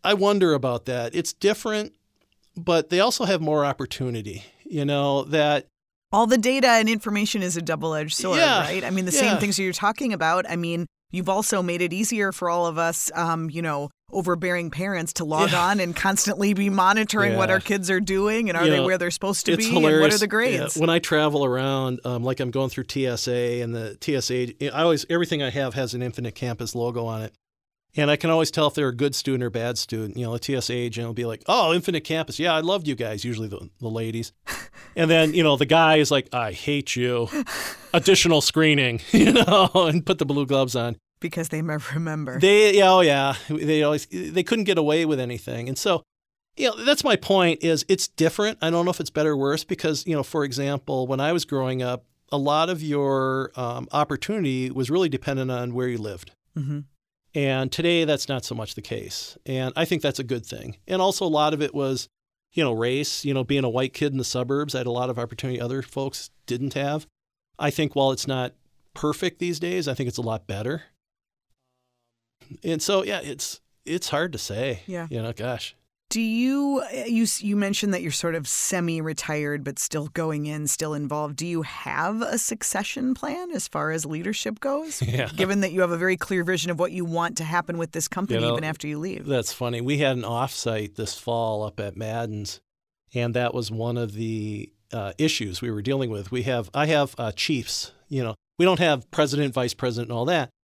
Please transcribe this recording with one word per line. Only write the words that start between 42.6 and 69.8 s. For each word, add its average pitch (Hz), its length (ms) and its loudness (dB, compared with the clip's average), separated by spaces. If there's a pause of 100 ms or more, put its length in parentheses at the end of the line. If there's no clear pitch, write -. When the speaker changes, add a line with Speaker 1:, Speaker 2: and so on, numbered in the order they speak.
Speaker 1:
yeah, 190 160 8
oh, 185 80 8
yeah. 139 340 4 (140)
They 151 340 0
always, 151 240 0
they 180 360 -4
couldn't 220 220 0
get 180 140 2
away 160 260 2
with 151 160 0
anything. 123 480 -6
And 135 100 -6
so, 180 240 0 (540)
you 269 140 0
know, 220 140 -8
that's 285 200 4
my 233 120 4
point 185 460 4
is 165 260 2
it's 190 200 2
different. 165 540 0
I 160 80 0
don't 170 140 2
know 180 60 2
if 175 100 -2
it's 156 100 -6
better 156 220 2
or 143 40 0
worse 139 280 0
because, 160 420 -2
you 170 80 0
know, 143 80 0
for 147 220 -2
example, 139 600 -2
when 135 140 -2
I 151 120 2
was 175 120 0
growing 131 380 -2
up, 123 220 -4 (280)
a 147 60 0
lot 151 320 2
of 160 120 -4
your, 135 720 0
um, 123 360 -6
opportunity 143 800 0
was 123 200 -2
really 175 180 2
dependent 135 420 -2
on 123 240 -4
where 127 140 0
you 120 100 -2
lived. 101 320 -10 (260)
Speaker 2:
Mm-hmm. 147 240 -4 (540)
Speaker 1:
And 135 380 0
today, 170 320 2
that's 151 240 0
not 131 160 -4
so 123 100 -8
much 113 200 -8
the 107 80 -12
case. - 600 -10
And 131 320 -4
I 165 80 2
think 165 180 -2
that's 143 160 -2
a 143 60 -4
good 117 220 -4
thing. - 300 -12 (100)
And 185 160 0
also, 190 220 2
a 175 40 0
lot 151 260 4
of 147 80 -4
it 143 120 -2
was, 135 340 -2 (440)
you 165 120 0
know, 123 80 2
race, 123 540 -2
you 139 80 0
know, 131 100 0
being 135 200 2
a 127 40 2
white 131 240 -2
kid 147 200 -2
in 135 60 -2
the 127 60 -2
suburbs, 135 500 -2
I 127 40 -2
had 127 80 -4
a 123 60 -2
lot 123 180 -2
of 117 80 -4
opportunity 120 420 -6
other 123 220 -4
folks - 480 -8 (160)
didn't 127 280 -4
have. 143 320 -4 (520)
I 147 120 0
think 151 240 -2
while 135 180 4
it's 127 140 -4
not 127 280 -4 (400)
perfect 151 440 -4
these 175 220 -4
days, 175 260 -2